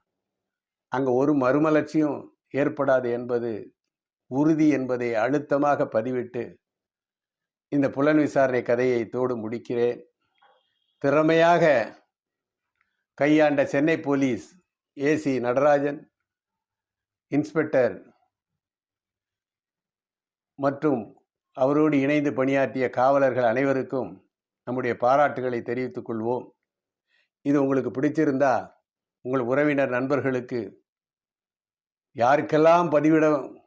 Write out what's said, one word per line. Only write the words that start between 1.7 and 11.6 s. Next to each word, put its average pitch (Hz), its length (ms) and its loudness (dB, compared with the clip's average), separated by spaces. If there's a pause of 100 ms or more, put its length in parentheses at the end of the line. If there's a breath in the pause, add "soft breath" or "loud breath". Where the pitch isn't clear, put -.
ஏற்படாது 135 600 -2
என்பது 120 400 -4 (800)
உறுதி 151 380 2
என்பதை 127 460 -2
அழுத்தமாக 143 720 0
பதிவிட்டு, 123 580 -4 (1300)
இந்த 143 180 0
புலன் 143 260 2
விசாரணை 135 460 0
கதையை 123 380 0
இதோடு 123 360 -4
முடிக்கிறேன். 120 640 -4 (1040)
திறமையாக 160 640 4 (1500)